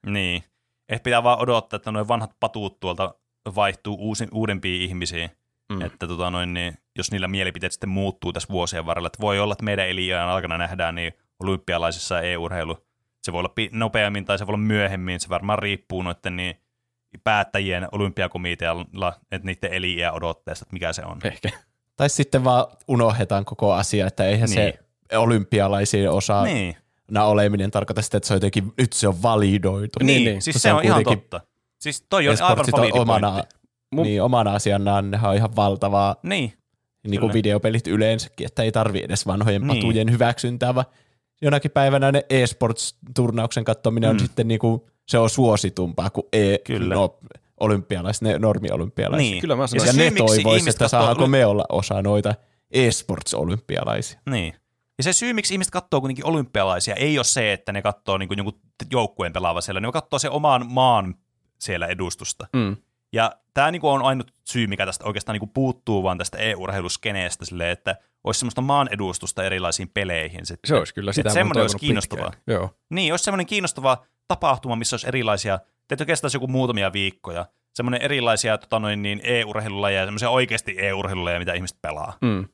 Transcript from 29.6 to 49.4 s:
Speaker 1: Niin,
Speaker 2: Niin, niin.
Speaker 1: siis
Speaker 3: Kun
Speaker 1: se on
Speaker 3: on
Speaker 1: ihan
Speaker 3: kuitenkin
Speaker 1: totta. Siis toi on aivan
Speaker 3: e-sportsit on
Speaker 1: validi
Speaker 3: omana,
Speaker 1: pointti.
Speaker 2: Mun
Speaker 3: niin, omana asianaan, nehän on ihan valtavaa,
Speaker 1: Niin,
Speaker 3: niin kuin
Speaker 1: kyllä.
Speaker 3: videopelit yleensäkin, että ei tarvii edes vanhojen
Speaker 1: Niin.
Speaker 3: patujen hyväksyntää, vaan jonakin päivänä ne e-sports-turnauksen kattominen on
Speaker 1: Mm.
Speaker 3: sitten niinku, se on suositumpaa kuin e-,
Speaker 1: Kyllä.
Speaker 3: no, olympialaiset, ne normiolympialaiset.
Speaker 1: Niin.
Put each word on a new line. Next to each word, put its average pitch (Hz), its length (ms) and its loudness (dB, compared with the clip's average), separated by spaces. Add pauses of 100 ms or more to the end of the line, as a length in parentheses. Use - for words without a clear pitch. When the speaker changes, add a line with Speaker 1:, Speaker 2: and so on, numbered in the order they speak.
Speaker 1:
Niin, 131 80 4
Speaker 2:
Niin, 131 180 4
niin. 98 160 0
Speaker 1:
siis 160 140 -2
Speaker 3:
Kun 131 60 0
Speaker 1:
se 214 100 6
on 156 60 6
Speaker 3:
on 160 80 2
Speaker 1:
ihan 165 180 6
Speaker 3:
kuitenkin 107 260 0
Speaker 1:
totta. - 180 -10 (320)
Siis - 300 -6
toi 180 180 4
on 123 140 6
aivan 180 100 6
Speaker 3:
e-sportsit 143 220 2
on - 60 6
Speaker 1:
validi 117 200 4
Speaker 3:
omana, 107 320 4
Speaker 1:
pointti. - 240 -6 (360)
Speaker 2:
Mun 143 120 0
Speaker 3:
niin, 104 200 2
omana 117 300 2
asianaan, 101 580 2
nehän 101 180 0
on 98 80 4
ihan 110 180 0
valtavaa, 101 680 2
Speaker 1:
Niin, 165 300 -2 (540)
Speaker 3:
niin 98 120 0
kuin - 0 -
Speaker 1:
kyllä. 107 140 2
Speaker 3:
videopelit 110 540 2
yleensäkin, 107 600 0
että 120 160 -2
ei 113 80 2
tarvii 107 320 0
edes - 240 -4
vanhojen 101 400 2
Speaker 1:
Niin. 139 100 2
Speaker 3:
patujen 113 340 2
hyväksyntää, 120 640 0
vaan 127 100 0 (560)
jonakin 143 300 2
päivänä 139 400 4
ne 139 180 2
e-sports-turnauksen 117 1300 0
kattominen 110 460 2
on 110 60 4
Speaker 1:
Mm. 104 40 2
Speaker 3:
sitten 113 280 0
niinku, 113 420 2 (180)
se 123 100 2
on 113 120 6
suositumpaa 95 800 2
kuin - 240 -6
e-, 101 240 4
Speaker 1:
Kyllä. 95 380 -2
Speaker 3:
no, 98 220 0 (420)
olympialaiset, 101 600 0
ne 104 180 2
normiolympialaiset. 107 920 0
Speaker 1:
Niin. 92 100 -4